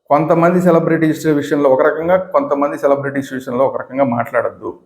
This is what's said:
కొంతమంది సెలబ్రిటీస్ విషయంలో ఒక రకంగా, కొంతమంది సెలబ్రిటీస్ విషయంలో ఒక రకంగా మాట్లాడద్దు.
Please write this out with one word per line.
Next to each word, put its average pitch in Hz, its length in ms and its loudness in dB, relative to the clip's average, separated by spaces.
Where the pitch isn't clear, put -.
కొంతమంది 165 500 4
సెలబ్రిటీస్ 160 680 2
విషయంలో 143 440 0
ఒక 131 120 2
రకంగా, 160 340 0
కొంతమంది 143 640 -2
సెలబ్రిటీస్ 139 540 -2
విషయంలో 127 340 -2
ఒక 120 160 -4
రకంగా 131 220 -4
మాట్లాడద్దు. 117 680 -4